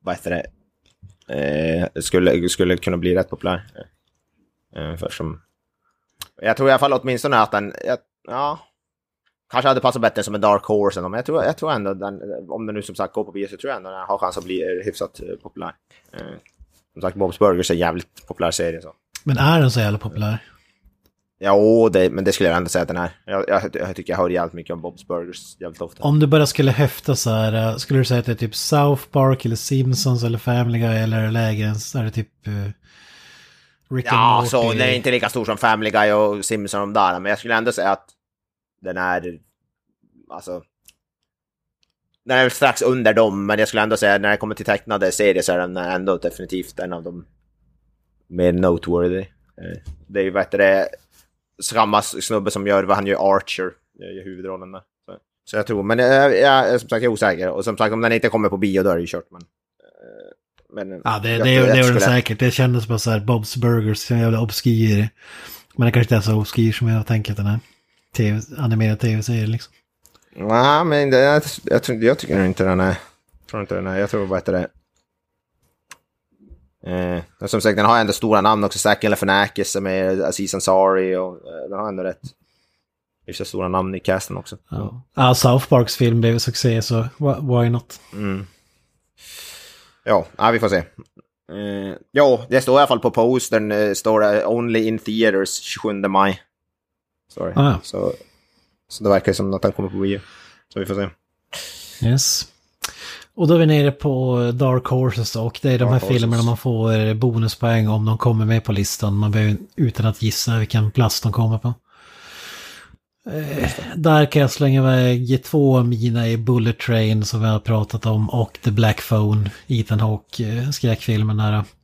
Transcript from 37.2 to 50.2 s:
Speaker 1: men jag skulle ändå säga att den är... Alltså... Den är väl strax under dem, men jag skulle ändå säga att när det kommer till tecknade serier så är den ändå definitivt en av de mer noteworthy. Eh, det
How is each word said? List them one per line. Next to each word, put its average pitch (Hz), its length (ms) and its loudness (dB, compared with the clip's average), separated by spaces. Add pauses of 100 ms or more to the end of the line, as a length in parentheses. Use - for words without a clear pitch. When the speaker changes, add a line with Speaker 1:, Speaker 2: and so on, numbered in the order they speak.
Speaker 1:
men 95 100 -4
jag 104 80 0
skulle 117 160 -4
ändå 113 180 0
säga 98 180 -2
att - 160 -4 (760)
den 92 160 -10
är... 90 420 -4 (920)
Alltså... 90 320 -14 (1600)
Den 127 140 0
är 131 40 6
väl 127 80 4
strax - 320 0
under 123 320 2
dem, 101 320 2
men 104 120 0
jag 107 100 2
skulle 107 140 0
ändå 110 140 0
säga 101 180 4
att 101 60 2
när 104 100 0
det 104 60 2
kommer 107 180 -6
till 104 120 -12
tecknade 101 460 0
serier 95 300 2
så 92 100 0
är 90 60 2
den 90 180 -4
ändå 92 400 -2
definitivt 90 600 -8
en 90 140 -8
av 85 100 -10
de 87 240 -14 (1000)
mer 87 240 2
noteworthy. 87 640 0
Eh, 87 640 -16 (260)
det 101 120 -4